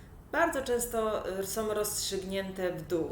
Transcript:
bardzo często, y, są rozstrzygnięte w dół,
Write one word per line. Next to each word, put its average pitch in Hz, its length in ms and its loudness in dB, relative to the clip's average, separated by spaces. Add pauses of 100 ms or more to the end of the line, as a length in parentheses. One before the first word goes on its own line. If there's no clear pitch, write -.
(340)
bardzo 311 280 4
często, 226 680 0 (120)
y, 196 60 -2
są 214 280 0
rozstrzygnięte 190 960 0
w 160 100 -4
dół, 160 300 0